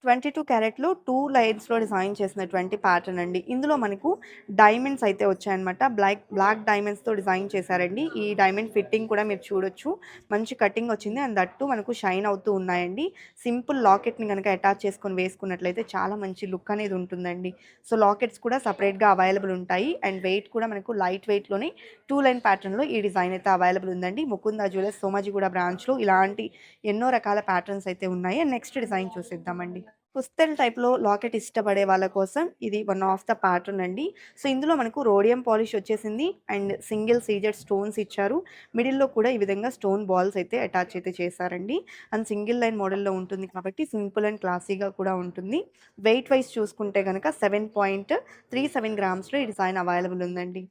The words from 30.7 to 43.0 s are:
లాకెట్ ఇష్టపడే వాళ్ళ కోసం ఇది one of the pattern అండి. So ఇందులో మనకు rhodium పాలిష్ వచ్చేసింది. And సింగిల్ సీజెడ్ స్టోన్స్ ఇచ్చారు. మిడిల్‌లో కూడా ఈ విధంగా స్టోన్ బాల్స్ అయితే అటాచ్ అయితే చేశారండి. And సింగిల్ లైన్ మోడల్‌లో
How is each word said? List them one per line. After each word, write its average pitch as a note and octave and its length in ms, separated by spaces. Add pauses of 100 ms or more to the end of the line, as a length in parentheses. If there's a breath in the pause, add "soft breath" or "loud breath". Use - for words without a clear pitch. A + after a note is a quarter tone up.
లాకెట్ A3 380
ఇష్టపడే G#3 480
వాళ్ళ F#3+ 220
కోసం G3 380 (180)
ఇది G#3 200
one F#3+ 200
of F#3+ 180
the A3 160
pattern F#3 440
అండి. F#3 240 (320 loud breath)
So - 100
ఇందులో C#4 280
మనకు B3 280
rhodium A3+ 400
పాలిష్ A3+ 320
వచ్చేసింది. G#3+ 520 (200)
And G3+ 240 (120)
సింగిల్ A3 380
సీజెడ్ G#3 360
స్టోన్స్ G#3 420
ఇచ్చారు. G#3 400 (360 loud breath)
మిడిల్‌లో C4+ 340
కూడా A#3+ 220
ఈ B3 80
విధంగా G3+ 320
స్టోన్ G3+ 360
బాల్స్ F#3 300
అయితే F#3 220
అటాచ్ F3+ 360
అయితే F#3 200
చేశారండి. F3+ 600 (320 loud breath)
And A3 180
సింగిల్ G#3+ 340
లైన్ A3+ 180
మోడల్‌లో G3 360